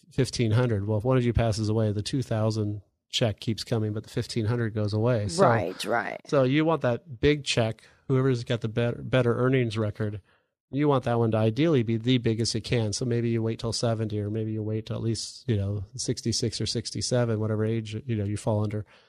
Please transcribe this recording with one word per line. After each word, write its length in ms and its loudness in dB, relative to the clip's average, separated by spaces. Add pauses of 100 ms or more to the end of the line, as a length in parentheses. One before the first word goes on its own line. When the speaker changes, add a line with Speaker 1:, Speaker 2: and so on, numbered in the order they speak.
(120)
Speaker 1:
fifteen 400 2
hundred. 340 2
Well, 120 2
if 40 -2
one 140 4
of 80 4
you 80 4
passes 360 2
away, 220 2
the 100 -2
two 220 -2
thousand 580 -2 (300)
check 300 0
keeps 240 -4
coming, 280 -2
but 120 -6
the 40 -20
fifteen 360 -4
hundred 280 0
goes 200 -2
away. 340 2
So, 160 0
Speaker 2:
Right, 420 0
right. 440 -4
Speaker 1:
so 160 2
you 200 2
want 180 0
that 380 -4
big 220 2
check, 400 -2 (240)
whoever's 380 2
got 160 -2
the 80 -4
better, 340 -2
better 340 2
earnings 400 2
record, 440 -2 (500)
you 160 0
want 180 4
that 140 2
one 140 4
to 60 2
ideally 440 4
be 140 0
the 220 2
biggest 360 0
it 60 -4
can. 320 0
So 120 -4
maybe 260 0
you 120 0
wait 160 -2
till 140 -4
seventy, 480 -2
or 100 -4
maybe 220 -2
you 100 -4
wait 240 -4
till 80 -6
at 80 -4
least, 460 -4
you 80 2
know, 280 -2 (120)
sixty-six 640 -2
or 60 -2
sixty-seven, 760 -2
whatever 240 0
age, 320 -2 (100)
you 80 -2
know, 120 0
you 100 -2
fall 260 0
under. 240 -4 (220)